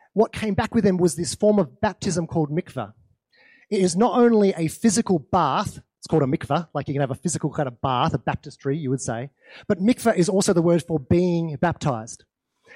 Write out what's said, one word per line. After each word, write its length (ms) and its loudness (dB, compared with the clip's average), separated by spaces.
what 180 2
came 220 -4
back 200 -2
with 80 2
them 140 4
was 180 2
this 200 -6
form 240 4
of 220 -2
baptism 460 -4
called 240 -2
mikvah. 420 -6
It 100 0
is 140 2
not 240 2
only 380 4
a 100 -2
physical 520 0
bath, 640 -2
it's 80 -18
called 160 2
a 40 2
mikvah, 460 -2
like 160 -6
you 60 -6
can 80 -2
have 100 -2
a 20 -4
physical 360 -6
kind 180 -4
of 120 -12
bath, 340 0
a 40 -4
baptistry, 580 -6
you 140 -6
would 120 -4
say, 280 -8
but 120 -2
mikvah 360 2
is 120 2
also 240 2
the 100 2
word 200 2
for 160 -4
being 580 0
baptized. 680 -4